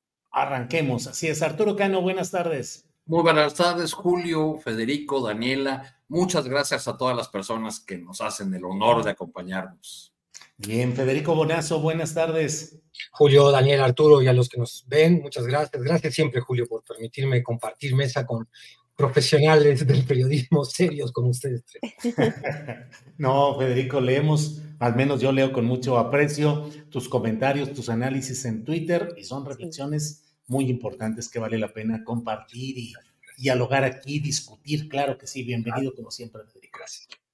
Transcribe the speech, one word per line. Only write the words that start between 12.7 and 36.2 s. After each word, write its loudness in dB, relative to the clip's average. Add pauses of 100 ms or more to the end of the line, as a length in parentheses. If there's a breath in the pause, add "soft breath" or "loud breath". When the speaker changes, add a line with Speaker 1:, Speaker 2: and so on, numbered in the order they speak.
Speaker 3:
Julio, 8
Daniel, 6
Arturo 8
y 4
a 6
los 4
que -6
nos -6
ven, 6
muchas -6
gracias. -2
Gracias 0
siempre, 0
Julio, -2
por -8
permitirme -2
compartir -4
mesa 0
con -6 (480 soft breath)
profesionales 6
del 4
periodismo 2
serios -2
como 0
ustedes -4
tres. -8
Speaker 1:
<laughs> -4
No, 4
Federico, 0
leemos, 2 (180 loud breath)
al 2
menos 2
yo 2
leo 4
con 0
mucho 0
aprecio 2 (220 loud breath)
tus -8
comentarios, -2
tus -8
análisis -4
en -6
Twitter -4
y -18
son -10
Speaker 4:
Sí. -12
Speaker 1:
reflexiones -8 (120)
muy 0
importantes -6
que -8
vale -4
la -4
pena -6
compartir -8
y -14 (420)
dialogar 0
aquí, -4
discutir. -6
Claro -2
que -20
sí, -10
bienvenido -4
como -16
siempre, -16